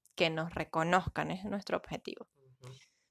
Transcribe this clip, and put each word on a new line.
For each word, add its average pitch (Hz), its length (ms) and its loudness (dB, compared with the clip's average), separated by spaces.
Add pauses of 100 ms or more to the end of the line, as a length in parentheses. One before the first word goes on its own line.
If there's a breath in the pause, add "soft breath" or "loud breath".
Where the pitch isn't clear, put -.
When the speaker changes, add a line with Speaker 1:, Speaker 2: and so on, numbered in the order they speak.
(140)
Speaker 1:
que 170 140 4
nos 160 260 -2
reconozcan, 165 760 2
es 185 160 -4
nuestro 196 320 -2
objetivo. - 580 -8
Speaker 2:
Ujú. 131 320 -20 (420 soft breath)